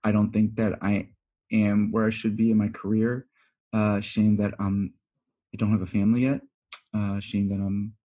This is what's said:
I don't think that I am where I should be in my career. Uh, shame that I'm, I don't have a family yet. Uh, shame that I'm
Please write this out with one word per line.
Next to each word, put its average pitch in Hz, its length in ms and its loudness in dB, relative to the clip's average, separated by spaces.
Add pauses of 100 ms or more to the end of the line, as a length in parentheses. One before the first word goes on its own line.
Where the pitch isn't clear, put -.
I 107 80 0
don't 104 200 2
think 107 240 0
that 110 260 -2
I 101 280 -2 (420)
am 104 400 2
where 110 140 0
I 113 40 2
should 110 280 -4
be 113 140 2
in 107 60 4
my 104 120 2
career. 110 580 -2 (460)
Uh, 107 260 2
shame 107 380 2
that 101 220 -2
I'm, 98 340 -2 (600)
I 107 40 -14
don't 107 140 0
have 104 100 2
a 90 60 -6
family 110 340 2
yet. 135 200 0 (520)
Uh, 101 260 -2
shame 101 300 -2
that 101 60 -2
I'm 101 500 -4